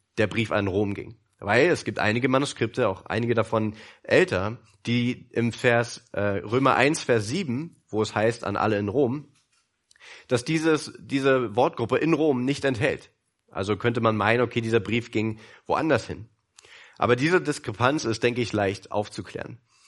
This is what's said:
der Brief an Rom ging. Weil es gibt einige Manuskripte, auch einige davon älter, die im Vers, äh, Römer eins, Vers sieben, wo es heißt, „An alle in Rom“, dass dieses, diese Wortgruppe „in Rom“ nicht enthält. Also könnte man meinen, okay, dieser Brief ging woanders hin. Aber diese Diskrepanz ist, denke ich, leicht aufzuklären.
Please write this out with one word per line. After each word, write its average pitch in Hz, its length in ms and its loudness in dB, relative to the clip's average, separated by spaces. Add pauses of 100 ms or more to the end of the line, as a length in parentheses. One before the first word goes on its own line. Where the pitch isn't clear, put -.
(180)
der 107 100 2
Brief 110 260 -2
an 101 140 0
Rom 101 260 0
ging. - 240 -12 (220)
Weil 117 280 4
es 160 160 0
gibt - 160 -6
einige 120 300 0
Manuskripte, 127 580 0
auch 95 200 -4
einige 117 260 -2
davon 110 420 0 (280)
älter, 110 540 2 (280)
die 120 480 -2
im 117 180 0
Vers, 120 600 0
äh, - 80 -4
Römer 104 540 0
eins, 143 280 2
Vers 110 240 2
sieben, 151 640 -6
wo 107 120 -2
es 104 140 -4
heißt, - 300 0
„An 101 100 -2
alle 107 220 0
in 104 100 -2
Rom“, 127 460 -2 (960)
dass 123 160 2
dieses, 160 520 0
diese 131 600 0
Wortgruppe 127 400 2
„in 160 160 2
Rom“ 139 320 2
nicht 139 180 -2
enthält. 117 480 -2 (400)
Also 98 260 -2
könnte 117 220 -2
man 113 160 2
meinen, 107 260 2
okay, 120 200 -2
dieser 113 180 0
Brief 110 300 -4
ging 110 300 -4 (260)
woanders 131 400 0
hin. 95 240 -12 (680)
Aber 120 160 4
diese 160 260 2
Diskrepanz 139 640 -2
ist, 113 160 -2
denke 120 200 0
ich, 110 120 -4
leicht 101 380 -2
aufzuklären. - 680 -8 (300)